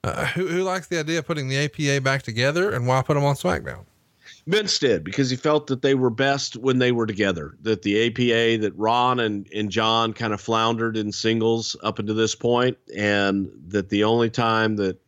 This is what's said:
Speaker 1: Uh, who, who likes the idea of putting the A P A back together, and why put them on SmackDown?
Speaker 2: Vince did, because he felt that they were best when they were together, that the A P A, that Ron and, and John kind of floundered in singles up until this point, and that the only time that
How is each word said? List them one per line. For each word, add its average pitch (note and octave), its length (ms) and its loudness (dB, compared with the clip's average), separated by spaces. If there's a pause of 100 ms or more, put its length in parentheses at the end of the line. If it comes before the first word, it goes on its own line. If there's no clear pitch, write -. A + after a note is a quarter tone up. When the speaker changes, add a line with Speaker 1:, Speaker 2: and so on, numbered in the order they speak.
Speaker 1:
Uh, - 240 -2
who, F3+ 180 -4
who F3 160 -2
likes F#3 240 -4
the E3+ 140 -4
idea D#3+ 180 -4
of D#3 80 -4
putting D3 220 -4
the C3+ 100 -2
A C#3+ 120 0
P D3 200 -4
A C#3 80 2
back C3+ 240 0
together, C#3 500 0
and B2 140 -2
why B2+ 160 4
put D3 140 0
them C#3+ 80 2
on C#3+ 100 2
SmackDown? C3+ 520 -4 (600)
Speaker 2:
Vince G3+ 320 0
did, G2 280 2
because B2+ 240 0
he B2+ 80 -4
felt D3+ 300 2
that C3 140 -4
they C#3 140 4
were B2+ 140 4
best C3+ 480 0
when B2+ 200 2
they B2 140 4
were A#2 140 0
together, F#2+ 560 -2
that A2 200 0
the G2+ 140 0
A A2+ 140 4
P A#2+ 240 2
A, A#2 240 2
that G#2+ 180 -2
Ron B2 460 2
and, G#2 320 -2
and G#2 160 -4
John A2+ 420 0
kind A2 220 -4
of G2+ 80 -6
floundered A2+ 560 0
in G#2 160 -4
singles A2+ 680 0
up A2 160 -4
until G#2+ 180 -4
this A2 200 0
point, A#2+ 420 0 (160)
and G2 560 0 (200)
that G2 180 -2
the G#2 160 2
only A#2 260 2
time A2 480 0
that F#2+ 200 -2 (100)